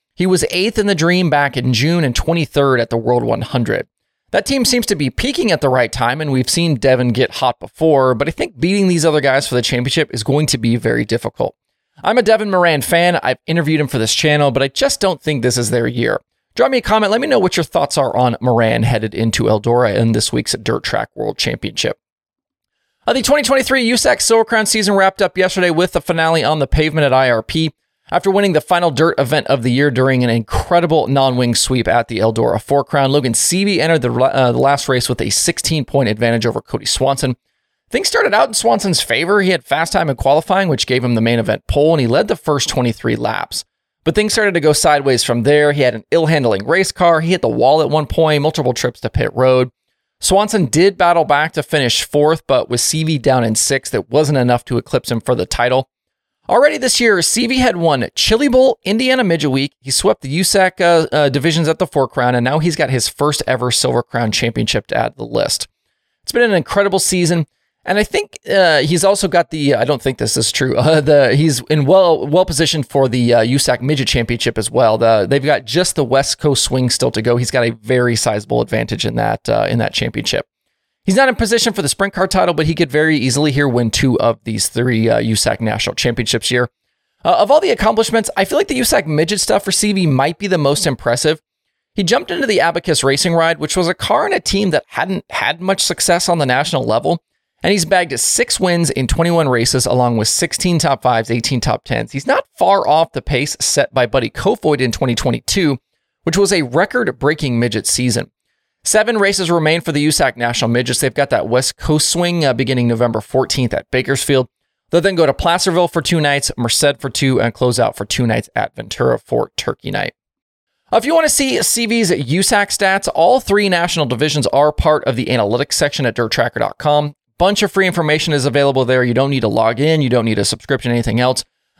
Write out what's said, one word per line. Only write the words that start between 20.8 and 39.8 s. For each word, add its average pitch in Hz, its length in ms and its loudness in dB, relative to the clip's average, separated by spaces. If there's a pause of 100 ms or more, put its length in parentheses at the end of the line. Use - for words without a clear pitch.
Track - 320 -4
World - 240 -6
Championship. - 600 -6 (1080)
Uh, 233 80 0
the 247 80 0
twenty 285 220 2
twenty-three 262 440 0
usac 247 320 0
Silver 226 240 2
Crown 220 220 0
season 202 300 0
wrapped 190 260 2
up 180 160 -2
yesterday 185 320 0
with 175 220 0
the 160 100 -2
finale 160 420 0
on 151 140 0
the 139 80 0
pavement 156 400 0
at 127 80 2
I 131 160 4
R 113 120 2
P. 160 300 -2 (400)
After - 160 0
winning 196 260 2
the 147 60 4
final 175 300 0
dirt 151 300 0
event 143 260 0
of 131 160 0
the 127 80 0
year 139 180 2
during 131 360 2
an 120 60 2
incredible 156 760 0
non-wing 127 480 2
sweep 123 320 0
at 117 220 2
the 113 100 -6
Eldora 113 420 0
Four 139 220 0
Crown, 135 300 0
Logan 131 220 0
Seavey 190 440 0
entered 151 240 0
the, 123 100 -2
uh, 127 380 2
the 120 80 0
last 135 300 0
race 127 200 0
with 123 120 -2
a - 100 -2
sixteen - 540 -2
point 135 240 0
advantage 113 360 0
over 117 160 -2
Cody - 260 -8
Swanson. 135 500 -2 (520)
Things 320 200 -2
started 427 260 0
out 277 140 4
in 220 60 -10
Swanson's 208 460 0
favor. 170 420 0
He 185 80 2
had 170 120 0
fast 160 300 -2